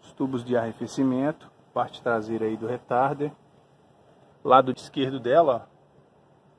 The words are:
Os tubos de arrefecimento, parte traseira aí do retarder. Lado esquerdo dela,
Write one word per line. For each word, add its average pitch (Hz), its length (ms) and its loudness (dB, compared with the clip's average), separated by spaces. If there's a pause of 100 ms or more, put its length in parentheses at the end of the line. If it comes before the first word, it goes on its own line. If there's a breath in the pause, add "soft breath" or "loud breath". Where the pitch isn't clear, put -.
Os - 120 -20
tubos 131 300 -4
de 123 140 -2
arrefecimento, 127 920 -4 (240)
parte 120 280 -6
traseira 113 440 -2
aí 110 120 -2
do 110 80 -8
retarder. 135 640 -2 (1120)
Lado 127 280 6
esquerdo 135 480 -4
dela, 123 500 2 (880)